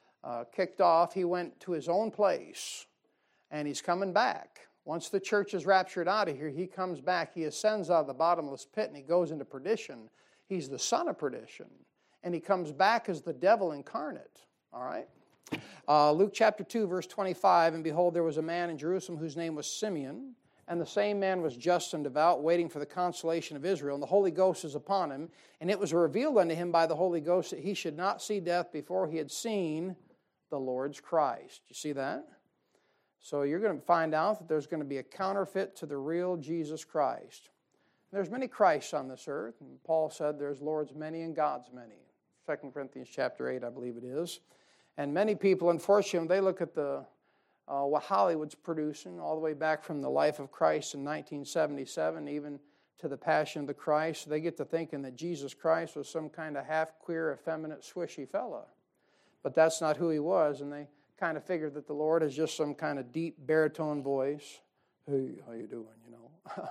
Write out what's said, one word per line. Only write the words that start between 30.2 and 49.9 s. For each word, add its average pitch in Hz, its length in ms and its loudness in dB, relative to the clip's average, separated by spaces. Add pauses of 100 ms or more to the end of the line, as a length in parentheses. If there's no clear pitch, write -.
the 143 100 -4
Lord's 131 400 -4
Christ. - 680 0
You - 60 -20
see 151 180 -6
that? 143 340 -4 (960)
So 143 220 -4
you're 147 180 0
gonna 190 200 0
find 160 340 4
out 190 240 2
that 165 100 -14
there's 151 180 0
gonna 156 180 -4
be 139 140 -4
a 127 40 -4
counterfeit 190 720 -2
to 160 100 -12
the 143 100 -6
real 170 400 -2
Jesus 156 480 -6
Christ. - 640 -2 (600)
There's 190 180 -2
many 254 160 -4
Christs 170 480 4
on 135 140 -4
this 131 180 -14
earth, 180 340 -8
and 131 240 -20
Paul 160 260 0
said 151 280 -4
there's 143 240 -6
Lord's 151 320 -4
many 156 280 -8
and 165 120 -8
God's 143 380 -2
many. 120 340 -20 (400)
Second 143 260 -6
Corinthians 131 380 -10
chapter 127 400 -4
eight, 127 140 -4
I 120 60 -6
believe 123 260 -8
it 117 80 -12
is. 147 360 -6 (560)
And 143 160 -4
many 208 220 4
people, 180 360 4
unfortunately, 175 580 4
they 185 120 4
look 190 220 2
at - 120 -6
the 139 300 -2 (640)
uh, 139 140 -2
what 143 200 2
Hollywood's 175 520 2
producing, 160 680 -6
all 156 140 -2
the 156 60 -2
way 156 120 0
back 156 320 0
from 147 160 -4